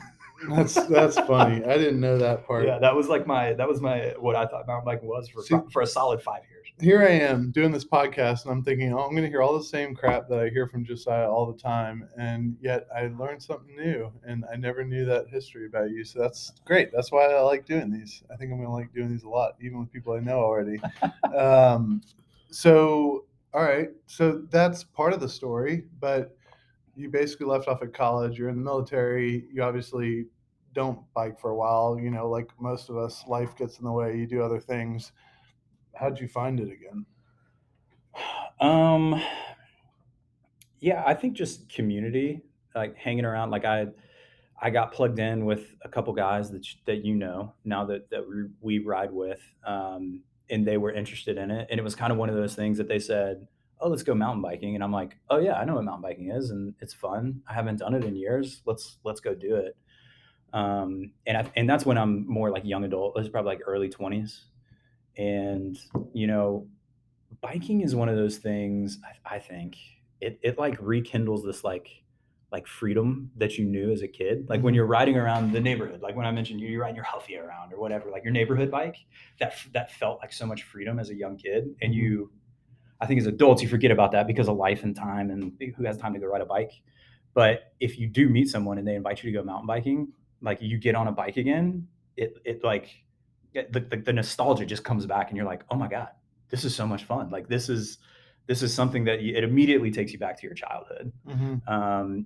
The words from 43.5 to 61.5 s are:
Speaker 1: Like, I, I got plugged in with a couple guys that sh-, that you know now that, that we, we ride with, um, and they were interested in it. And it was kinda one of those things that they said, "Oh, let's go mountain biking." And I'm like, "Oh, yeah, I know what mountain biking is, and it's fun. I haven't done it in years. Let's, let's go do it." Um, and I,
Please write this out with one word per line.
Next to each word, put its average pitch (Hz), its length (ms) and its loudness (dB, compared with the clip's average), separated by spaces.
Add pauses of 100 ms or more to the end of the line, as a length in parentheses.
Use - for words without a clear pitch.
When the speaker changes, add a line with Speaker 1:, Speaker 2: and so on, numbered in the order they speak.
Speaker 1:
Like, 104 140 -2
I, 107 220 2 (720)
I 113 100 0
got 113 220 0
plugged 120 260 0
in 110 260 0
with 107 380 -2
a - 60 -14
couple 113 240 -4
guys 104 380 0
that 95 140 -12
sh-, - 120 -16 (100)
that 107 180 -2
you 107 100 0
know 98 400 -6 (100)
now 101 220 -2
that, 101 240 -6
that 104 180 -8
we, 101 160 -8 (160)
we 107 240 0
ride 98 280 -2
with, 95 280 -6 (260)
um, 95 560 -8 (280)
and 107 160 0
they 107 100 2
were 104 160 0
interested 104 460 -6
in 98 120 -6
it. 113 200 -6
And 117 80 -2
it 113 40 -4
was 110 120 -6
kinda 120 200 -2
one 110 140 -2
of 107 80 -2
those 104 180 -2
things 107 240 -2
that 107 100 -4
they 107 100 0
said, 98 480 -2 (340)
"Oh, 170 80 0
let's 160 140 -2
go 131 120 0
mountain 110 280 0
biking." 90 320 -6
And 101 80 -4
I'm 101 100 -2
like, 95 260 -6 (100)
"Oh, 143 100 4
yeah, 170 160 2
I 101 100 -2
know 156 100 -2
what 113 100 -2
mountain 90 180 -8
biking 90 280 -10
is, 123 200 -4
and 101 300 -8
it's - 140 -16
fun. 117 540 -6
I 110 60 -10
haven't 110 260 -2
done 104 140 -2
it 127 100 0
in 101 120 -4
years. 123 480 -4
Let's, - 400 -6
let's 107 160 -6
go 104 140 -4
do 98 220 -2
it." 92 200 -4 (760)
Um, 101 600 -4 (140)
and 113 100 0
I, 110 200 -2